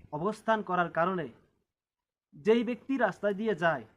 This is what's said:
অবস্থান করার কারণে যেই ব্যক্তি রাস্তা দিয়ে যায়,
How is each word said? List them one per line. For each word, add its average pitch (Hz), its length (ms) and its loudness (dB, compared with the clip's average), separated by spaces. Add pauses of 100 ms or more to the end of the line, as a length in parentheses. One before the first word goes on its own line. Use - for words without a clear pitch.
(120)
অবস্থান 214 500 -2
করার 180 280 0
কারণে 170 360 0 (1080)
যেই 214 300 2
ব্যক্তি 247 320 -4
রাস্তা 208 360 0
দিয়ে 208 220 -2
যায়, 156 300 0 (120)